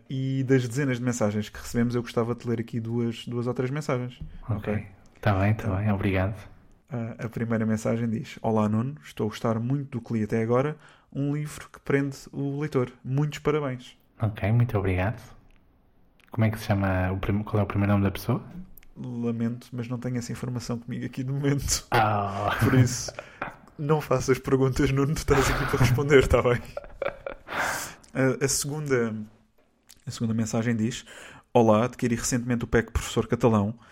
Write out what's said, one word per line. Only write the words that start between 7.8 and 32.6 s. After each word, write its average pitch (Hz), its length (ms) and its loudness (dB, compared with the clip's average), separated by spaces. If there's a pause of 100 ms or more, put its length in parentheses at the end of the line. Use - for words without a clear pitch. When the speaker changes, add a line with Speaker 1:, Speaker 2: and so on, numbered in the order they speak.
Speaker 1:
diz: - 320 -6
"Olá, 110 280 2
Nuno, 123 340 0
estou - 240 -6
a - 20 -4
gostar 113 300 -2
muito 139 320 -2
do 117 100 -6
que 117 120 -6
li 110 100 0
até 113 200 0
agora, 131 340 0 (340)
um 143 240 -2
livro 147 360 -8
que - 80 -20
prende 139 380 0 (140)
o 139 280 -4
leitor. 147 320 0 (120)
Muitos 147 360 0
parabéns." 143 580 -2 (240)
Speaker 2:
Ok, 104 300 0
muito 120 260 2
obrigado. 95 440 0 (1120)
Como 110 140 0
é 110 60 2
que 107 80 -6
se - 60 -10
chama 95 460 0
o 98 60 -4
prim-, 104 260 -2
qual 104 180 0
é - 20 0
o 98 40 0
primeiro 101 260 2
nome 98 100 4
da 98 80 2
pessoa? - 320 -2 (520)
Speaker 1:
Lamento, 120 800 -4
mas 120 140 -8
não 123 100 -6
tenho 127 200 -4
essa 117 140 -6
informação 123 460 -6
comigo 120 280 -8
aqui 135 180 -8
de 131 80 -4
momento. 139 600 0
Speaker 2:
Ah. 101 680 2
Speaker 1:
<laughs> - 60 -4
Por - 120 6
isso, - 360 4 (640)
não 151 240 2
faças 131 380 2
perguntas, 131 520 2
Nuno, 139 240 2
tu - 40 -4
estás 135 300 4
aqui - 160 0
para - 140 0
responder, 131 480 6
tá 123 140 6
bem? 120 200 2 (1500)
A, 135 320 2
a - 20 2
segunda, 135 640 0 (920)
a 120 60 -8
segunda 113 220 -2
mensagem 117 420 0
diz: 110 300 -2 (480)
"Olá, 117 320 8
adquiri 123 300 0
recentemente 120 500 -2